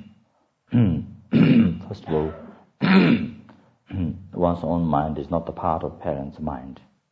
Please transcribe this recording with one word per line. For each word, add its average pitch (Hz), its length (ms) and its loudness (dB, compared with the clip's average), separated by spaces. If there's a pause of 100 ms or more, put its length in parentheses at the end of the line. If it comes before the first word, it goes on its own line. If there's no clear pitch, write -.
(720)
Mm. 98 300 2 (280)
<clears throat> - 560 4
First - 180 -12
of 80 80 -4
all, 78 200 0 (480)
<clears throat> 90 560 4 (960)
one's 87 300 0
own 85 200 0
mind 76 340 0
is 73 120 -8
not 82 200 -4
a - 20 -6
part 82 320 -4
of - 160 -8
parent's 71 400 -8
mind. 67 420 -10 (300)